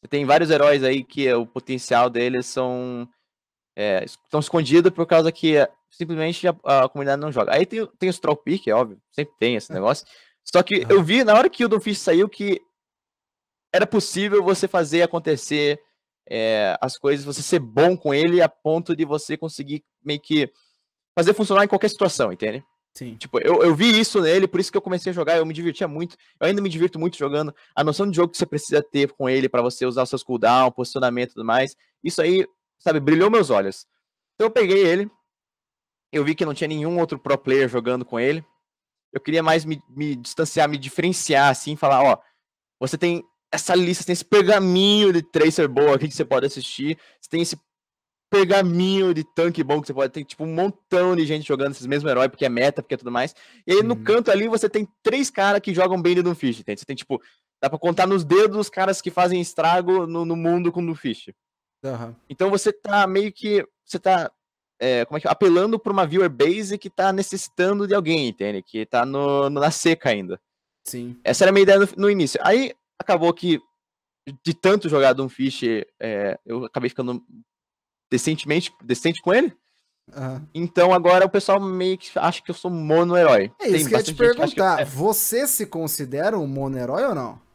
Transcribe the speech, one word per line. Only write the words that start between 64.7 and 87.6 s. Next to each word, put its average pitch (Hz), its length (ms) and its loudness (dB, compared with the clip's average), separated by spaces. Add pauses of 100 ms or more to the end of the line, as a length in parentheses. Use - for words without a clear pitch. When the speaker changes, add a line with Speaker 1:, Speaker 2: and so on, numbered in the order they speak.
Speaker 1:
é, 120 240 0
como 151 140 -8
é - 20 -4
que, 143 80 -4
apelando 196 500 2
pra 208 140 -6
uma 196 140 2
viewer 175 220 2
base 180 500 0
que 190 120 -14
tá 190 220 0
necessitando 196 720 -2
de 196 80 0
alguém, 160 340 0
entende? 101 340 -6
Que 110 220 -8
tá 120 220 0
no, 139 420 0
no, 143 120 -4
na 147 100 2
seca 165 400 0
ainda. 95 300 -4 (440)
Speaker 3:
Sim. 120 380 -12
Speaker 1:
Essa 127 220 2
era 185 60 6
a - 20 2
minha 196 100 6
ideia 196 160 6
no, 196 180 4
no 202 140 2
início. 185 320 0
Aí, 247 320 0 (240)
acabou 170 340 0
que, 170 280 -2 (840)
de 165 80 -4
tanto 190 360 0
jogar 135 240 4
Doomfist, 131 500 -4 (380)
é, 101 440 -6
eu 117 200 -8
acabei 123 260 -6
ficando 123 320 -8 (880)
decentemente, 151 600 -2 (100)
decente 139 380 -4
com 175 120 0
ele. 262 200 2 (600)
Speaker 3:
Aham. 131 400 -12
Speaker 1:
Então 175 400 2
agora 180 320 6
o - 20 -2
pessoal 196 320 0
meio 185 380 -4
que - 180 -12
acha 165 240 -2
que - 100 -16
eu 175 40 -6
sou - 160 -8
mono-herói. 165 800 4 (100)
Speaker 3:
É 359 80 -4
isso 180 100 2
Speaker 1:
Tem 151 100 -2
Speaker 3:
que - 60 0
eu - 40 4
ia - 60 0
te - 80 -6
Speaker 1:
bastante 151 40 -12
gente 240 200 4
que 269 60 -2
acha - 120 -2
que - 60 -6
eu 190 40 4
Speaker 3:
perguntar. 170 160 2
Speaker 1:
é. - 40 -2
Speaker 3:
Você 208 640 -2
se 220 200 -4
considera 160 720 -6
um 151 80 -4
mono-herói 135 580 -6
ou 247 100 -2
não? 123 260 -10 (140)